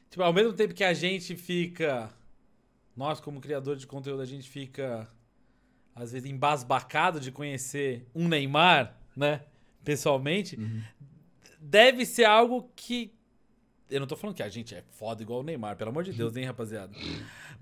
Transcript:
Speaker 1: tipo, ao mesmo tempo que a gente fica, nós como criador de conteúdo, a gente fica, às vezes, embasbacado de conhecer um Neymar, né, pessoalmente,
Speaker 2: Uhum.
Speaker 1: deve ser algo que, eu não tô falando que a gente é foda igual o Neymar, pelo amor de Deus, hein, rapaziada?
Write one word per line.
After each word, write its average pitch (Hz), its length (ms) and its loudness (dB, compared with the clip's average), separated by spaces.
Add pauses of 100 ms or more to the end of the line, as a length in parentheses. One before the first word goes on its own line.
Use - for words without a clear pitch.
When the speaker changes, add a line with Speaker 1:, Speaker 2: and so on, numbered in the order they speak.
Speaker 1:
tipo, 180 120 -6
ao 170 120 4
mesmo 214 180 6
tempo 208 220 0
que 196 100 -2
a 180 100 4
gente 180 440 -2
fica, 160 760 -2 (840)
nós 143 240 -4
como 143 180 -12
criador 139 380 -6
de 131 100 -16
conteúdo, 139 340 -8
a 131 40 -6
gente 131 240 -12
fica, 131 580 -8 (880)
às 120 160 -12
vezes, 131 180 -10
embasbacado 143 920 0
de 127 100 -8
conhecer 135 840 -6
um 170 140 0
Neymar, 147 720 6 (160)
né, 143 280 0 (380)
pessoalmente, 147 760 0
Speaker 2:
Uhum. 110 220 -6 (800)
Speaker 1:
deve 233 440 6
ser 233 200 4
algo 233 500 6
que, 240 380 -8 (760)
eu 135 120 -2
não 139 60 -6
tô 147 100 -8
falando 208 180 -8
que - 80 -6
a 107 60 -6
gente 104 260 -12
é 87 160 -16
foda 110 320 -8
igual 120 160 -6
o 135 40 -8
Neymar, 117 340 -6
pelo 110 120 -6
amor 156 140 -4
de 185 80 -8
Deus, 113 240 -4
hein, 127 100 -6
rapaziada? 107 480 -10 (680)